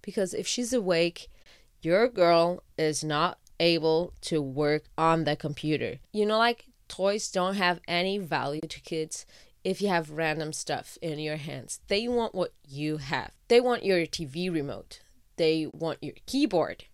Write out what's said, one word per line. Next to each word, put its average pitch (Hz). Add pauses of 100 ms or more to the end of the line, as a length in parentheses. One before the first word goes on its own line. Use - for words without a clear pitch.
because 190
if 208
she's 240
awake, 175 (520)
your 190
girl 175 (140)
is 156
not 156 (200)
able 165
to 156
work 147 (140)
on 165
the 143
computer. 147 (140)
You 208
know, 214
like, 233 (200)
toys 196
don't 190
have 180
any 190
value 147
to -
kids - (380)
if 185
you 202
have 165
random 156
stuff -
in 156
your 151
hands. 139
They 214
want 240
what 180 (140)
you 151
have. 139 (160)
They 240
want 247
your 180
T -
V 170
remote. 139 (360)
They 160
want 156
your 147 (100)
keyboard. 185